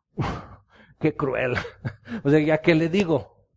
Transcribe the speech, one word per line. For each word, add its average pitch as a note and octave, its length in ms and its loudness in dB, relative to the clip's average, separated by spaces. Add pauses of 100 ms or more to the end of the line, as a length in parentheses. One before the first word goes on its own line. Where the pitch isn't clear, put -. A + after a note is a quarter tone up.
(160)
<laughs> - 840 -10
"Qué D3+ 160 0
cruel". B2+ 380 -2
<laughs> - 680 -10
O C#3 60 2
sea, D3+ 100 6
¿ya D3+ 180 2
qué E3+ 160 2
le E3 140 2
digo? E3 580 -2 (100)